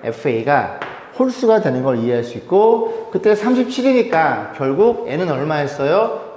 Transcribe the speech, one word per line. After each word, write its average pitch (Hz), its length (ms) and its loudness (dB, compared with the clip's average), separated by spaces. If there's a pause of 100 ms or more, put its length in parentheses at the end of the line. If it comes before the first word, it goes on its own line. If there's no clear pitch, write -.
에프에이가 120 760 -2 (380)
홀수가 240 420 2
되는 127 220 -2
걸 131 160 0
이해할 120 260 0
수 - 140 -12
있고, 220 720 0
그때 202 240 2
삼십칠이니까 233 1200 0
결국 165 520 2
N은 160 220 -2
얼마였어요? 147 1080 -2